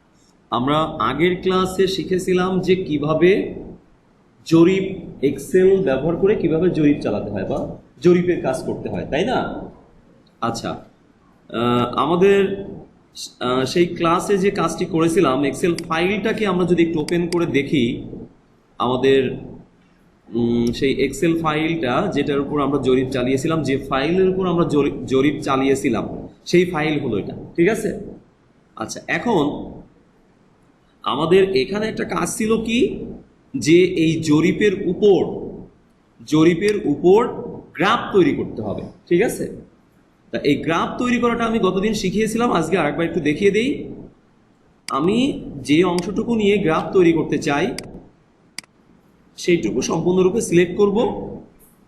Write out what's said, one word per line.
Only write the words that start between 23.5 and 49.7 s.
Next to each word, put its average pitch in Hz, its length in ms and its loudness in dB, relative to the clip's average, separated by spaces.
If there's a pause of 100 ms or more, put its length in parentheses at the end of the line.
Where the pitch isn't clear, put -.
যে 135 160 -2
ফাইলের 160 500 0
উপর 185 180 0
আমরা 170 180 2
জরি-, 143 420 0
জরিপ 135 340 0
চালিয়েছিলাম, 135 880 -2 (160)
সেই 180 200 4
ফাইল 156 360 -2
হলো 117 180 -2
এটা, - 180 -8 (200)
ঠিক 170 120 4
আছে? 220 320 -2 (760)
আচ্ছা, - 300 -10
এখন 160 680 -2 (1300)
আমাদের 165 540 2
এখানে 196 320 -2
একটা 220 160 -6
কাজ 175 320 -4
ছিল 220 280 0
কি, 240 340 0 (580)
যে 156 280 6
এই 165 380 0
জরিপের 165 640 2
উপর, 185 320 4 (1080)
জরিপের 170 580 2
উপর 185 440 4 (460)
গ্রাফ 208 380 -2
তৈরি 170 220 4
করতে 104 280 -6
হবে, 98 200 -6 (260)
ঠিক 175 140 4
আছে? - 340 -4 (760)
তা 117 80 -4
এই 143 160 2
গ্রাফ 165 440 -2
তৈরি 247 200 0
করাটা 233 260 0
আমি 226 140 0
গতদিন 190 360 0
শিখিয়েছিলাম, 220 580 0
আজকে 170 260 0
আরেকবার 151 280 0
একটু 165 140 -4
দেখিয়ে 151 300 2
দেই। 226 380 -2 (1040)
আমি 208 520 0 (200)
যে 151 220 4
অংশটুকু 185 500 -2
নিয়ে 208 240 4
গ্রাফ 160 340 0
তৈরি 175 200 6
করতে 160 260 0
চাই, 147 360 -2 (1600)
সেইটুকু 131 460 0